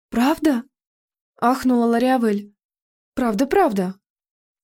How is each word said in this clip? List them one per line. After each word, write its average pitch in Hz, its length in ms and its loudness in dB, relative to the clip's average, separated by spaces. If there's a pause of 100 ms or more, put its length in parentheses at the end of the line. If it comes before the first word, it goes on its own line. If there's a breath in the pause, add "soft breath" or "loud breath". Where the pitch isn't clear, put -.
(100)
"Правда?" 269 540 0 (760)
ахнула 247 460 0
Лориавель. 233 680 0 (600)
"Правда, 240 320 -2
правда", 202 480 0 (680)